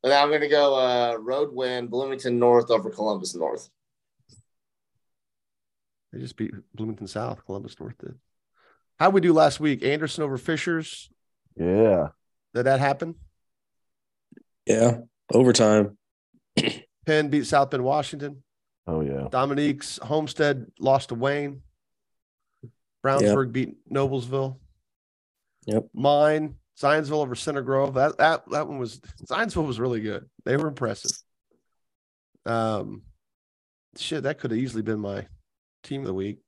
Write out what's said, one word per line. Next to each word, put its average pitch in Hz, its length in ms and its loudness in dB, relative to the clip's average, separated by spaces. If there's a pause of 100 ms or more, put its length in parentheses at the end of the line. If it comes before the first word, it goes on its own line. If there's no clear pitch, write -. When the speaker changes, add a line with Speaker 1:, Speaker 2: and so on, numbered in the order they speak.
Speaker 1:
and 131 80 2
then 143 120 6
I'm 147 80 2
gonna 151 180 0
go, 143 260 4
uh, 123 440 2
road 135 340 -2
win, 123 340 -4
Bloomington 127 520 -4
North 120 300 4
over 110 200 2
Columbus 104 460 -4
North. - 340 -6 (2500)
Speaker 2:
They - 60 -12
just 127 160 -12
beat - 160 -6 (240)
Bloomington 110 320 -10
South, 110 380 -8
Columbus 101 340 -12
North - 180 -14
did. - 180 -16 (840)
How'd 185 140 6
we 196 80 6
do 175 120 4
last 151 260 6
week? 147 240 0
Anderson 151 400 -2
over 135 140 -4
Fishers? 160 720 -6 (460)
Speaker 3:
Yeah. 90 540 4 (440)
Speaker 2:
Did 123 100 0
that 131 180 2
happen? 143 340 -2 (1500)
Speaker 4:
Yeah. 113 320 4 (360)
Overtime. 107 640 6 (580)
<clears throat> - 500 -4
Speaker 2:
Penn 151 240 2
beat 139 180 0
South 139 220 4
Bend 131 160 -2
Washington. 143 580 -4 (440)
Speaker 3:
Oh, 82 120 -2
yeah. 69 320 -4
Speaker 2:
Dominique's 139 720 -2
Homestead 143 600 -2 (120)
lost 135 320 2
to 123 60 -6
Wayne. 139 460 -4 (1400)
Brownsburg 135 400 4
Speaker 4:
Yep. 117 80 -8
Speaker 2:
beat 131 220 -4 (140)
Noblesville. 135 680 -2 (1080)
Speaker 4:
Yep. 107 280 -2
Speaker 2:
Mine, 147 640 2 (220)
Zionsville 151 440 0
over 127 140 -4
Center 139 260 -6
Grove. 135 320 0
That, 139 240 2
that, 139 340 2
that 147 160 -4
one 135 120 -10
was, 117 200 -8 (320)
Zionsville 180 340 -2
was 123 140 -6
really 120 220 -2
good. 107 280 -8 (140)
They 131 140 2
were 156 100 -2
impressive. 127 440 -6 (1300)
Um, 110 580 -4 (920)
shit, 151 260 -6
that 143 160 -4
could 123 120 -6
have 113 80 -2
easily 117 240 -4
been 107 160 -4
my 101 260 -6 (580)
team 139 180 -8
of 131 60 -8
the 95 60 -6
week. 95 340 -6